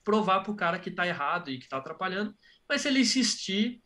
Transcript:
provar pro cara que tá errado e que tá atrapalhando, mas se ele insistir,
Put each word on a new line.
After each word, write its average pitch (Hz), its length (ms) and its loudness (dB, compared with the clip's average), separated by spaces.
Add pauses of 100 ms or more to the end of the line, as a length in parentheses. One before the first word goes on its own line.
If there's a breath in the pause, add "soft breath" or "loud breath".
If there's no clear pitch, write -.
provar 196 380 4
pro 208 160 -6
cara 175 240 0
que 180 100 -8
tá 175 160 0
errado 156 420 -2
e 127 120 -6
que - 80 -20
tá 135 80 -6
atrapalhando, 185 580 -6 (340 soft breath)
mas 285 120 0
se 294 80 -2
ele 262 120 2
insistir, 220 840 2